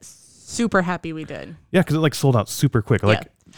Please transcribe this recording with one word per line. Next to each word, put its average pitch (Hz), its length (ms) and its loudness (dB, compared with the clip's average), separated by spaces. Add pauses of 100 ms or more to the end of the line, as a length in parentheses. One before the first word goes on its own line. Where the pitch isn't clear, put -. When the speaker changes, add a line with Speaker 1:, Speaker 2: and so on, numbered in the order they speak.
Speaker 1:
super - 800 -4
happy 170 300 -6
we 156 120 -12
did. 139 320 -14 (160)
Speaker 2:
Yeah, 180 100 4
'cause 147 140 0
it, 160 40 0
like, 160 140 2
sold 135 220 2
out 104 120 0
super - 340 0
quick. 107 200 0
Like 104 160 4 (280)
Speaker 1:
Yeah. - 120 -20